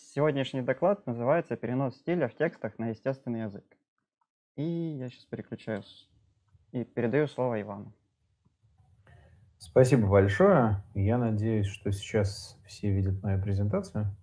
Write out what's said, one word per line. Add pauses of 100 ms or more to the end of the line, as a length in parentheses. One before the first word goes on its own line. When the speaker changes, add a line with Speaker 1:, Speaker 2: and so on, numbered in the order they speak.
(140)
Speaker 1:
сегодняшний
доклад
называется
"Перенос
стиля
в
текстах
на
естественный
язык". (920)
И
я
щас
переключаюсь (640)
и
передаю
слово
Ивану. (1600)
Speaker 2:
Спасибо
большое. (120)
Я
надеюсь,
что
сейчас
все
видят
мою
презентацию.